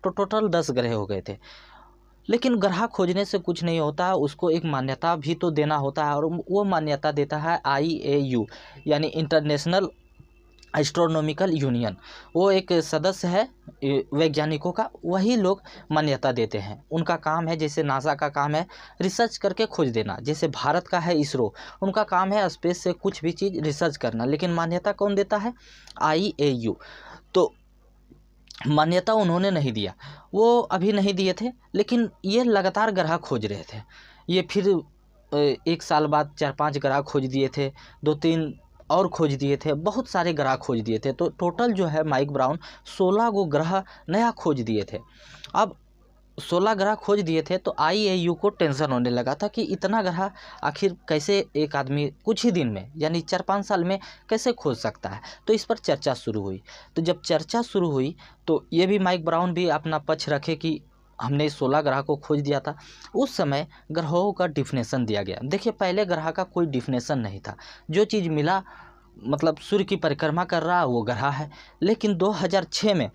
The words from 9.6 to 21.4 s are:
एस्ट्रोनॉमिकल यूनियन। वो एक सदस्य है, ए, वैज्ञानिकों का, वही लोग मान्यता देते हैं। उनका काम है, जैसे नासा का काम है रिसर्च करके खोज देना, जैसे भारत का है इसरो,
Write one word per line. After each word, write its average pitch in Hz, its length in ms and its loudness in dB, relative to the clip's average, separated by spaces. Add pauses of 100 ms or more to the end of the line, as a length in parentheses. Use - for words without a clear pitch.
एस्ट्रोनॉमिकल 156 760 2
यूनियन। 120 460 0 (380)
वो 190 160 4
एक 190 220 2
सदस्य 165 540 0
है, 208 220 2 (340)
ए, 139 300 2
वैज्ञानिकों 151 580 0
का, 220 180 -2 (160)
वही 190 300 2
लोग 190 260 2 (300)
मान्यता 151 400 2
देते 113 260 0
हैं। 98 340 -10
उनका 165 240 0
काम 160 320 -2
है, 165 100 -2
जैसे 156 260 -2
नासा 139 320 0
का 147 140 -2
काम 147 260 0
है 175 120 -2 (340)
रिसर्च 220 360 0
करके 196 280 0
खोज 165 240 0
देना, 107 320 -2
जैसे 151 260 -2
भारत 151 400 0
का 180 120 0
है 165 200 2
इसरो, 131 340 0 (280)